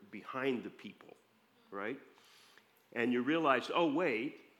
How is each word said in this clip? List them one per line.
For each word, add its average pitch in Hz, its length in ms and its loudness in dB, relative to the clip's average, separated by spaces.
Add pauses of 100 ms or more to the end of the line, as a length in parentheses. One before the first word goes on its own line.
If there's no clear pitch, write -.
(100)
behind 123 540 -4
the 98 60 -12
people, - 460 -18 (540)
right? 107 300 -8 (920)
And 120 180 2
you 123 100 2
realize, 139 500 2
"Oh, 170 140 4
wait, 143 540 0 (200)